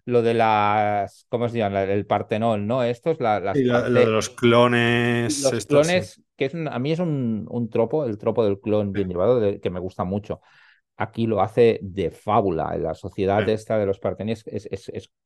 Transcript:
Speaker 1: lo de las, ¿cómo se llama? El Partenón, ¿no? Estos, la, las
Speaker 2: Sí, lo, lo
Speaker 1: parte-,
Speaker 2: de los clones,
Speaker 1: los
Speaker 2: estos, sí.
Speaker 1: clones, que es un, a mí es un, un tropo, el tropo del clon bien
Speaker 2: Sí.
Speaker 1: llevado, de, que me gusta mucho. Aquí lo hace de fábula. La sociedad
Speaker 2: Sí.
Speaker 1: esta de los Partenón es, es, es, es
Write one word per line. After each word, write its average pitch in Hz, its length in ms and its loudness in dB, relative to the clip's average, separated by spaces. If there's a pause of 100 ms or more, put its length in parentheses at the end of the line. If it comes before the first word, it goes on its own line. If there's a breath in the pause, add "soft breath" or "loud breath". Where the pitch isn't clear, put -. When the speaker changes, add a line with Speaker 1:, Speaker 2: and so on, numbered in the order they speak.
Speaker 1:
lo 120 180 2
de 117 100 2
las, 104 960 0
¿cómo 120 200 -2
se 117 100 -4
llama? 98 240 0
El 98 240 -2
Partenón, 107 580 0
¿no? 123 180 0
Estos, 123 360 -4
la, 107 200 0
las 95 200 -2
Speaker 2:
Sí, 131 40 2
lo, 120 260 2
lo 123 100 4
Speaker 1:
parte-, - 0 -
Speaker 2:
de 120 80 6
los 110 240 0
clones, 120 1040 2
Speaker 1:
los 135 160 0
Speaker 2:
estos, 143 340 2
sí. 175 60 0
Speaker 1:
clones, - 280 -4 (140)
que 135 100 -2
es 135 100 -6
un, 160 120 -6
a 120 120 -6
mí 139 120 -2
es 160 80 -2
un, 131 500 -2
un 117 200 -6
tropo, 117 360 -2
el 104 120 -4
tropo 113 260 0
del 101 160 0
clon 104 340 -2
bien 98 140 -2
Speaker 2:
Sí. 90 60 -6
Speaker 1:
llevado, 104 260 2
de, 101 220 0
que - 80 -4
me 90 100 -6
gusta 95 240 -8
mucho. 95 380 -6 (560 soft breath)
Aquí 113 300 -4
lo 107 140 0
hace 110 400 2
de 90 300 -4
fábula. 87 640 -2
La 80 160 -4
sociedad 98 520 -2
Speaker 2:
Sí. 107 60 0
Speaker 1:
esta 107 260 -2
de 104 80 0
los 98 140 -2
Partenón 98 320 -6
es, 110 160 -8
es, - 240 -10
es, - 180 -12
es - 220 -14 (140)